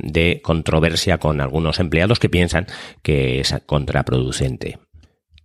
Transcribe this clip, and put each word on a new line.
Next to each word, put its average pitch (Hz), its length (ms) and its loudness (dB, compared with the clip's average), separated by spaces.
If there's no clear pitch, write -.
de 82 400 0
controversia 82 720 2
con 76 220 0
algunos 76 400 0
empleados 87 400 2
que - 80 2
piensan 87 400 0
que 67 380 0
es 67 160 -2
contraproducente. 65 1120 -2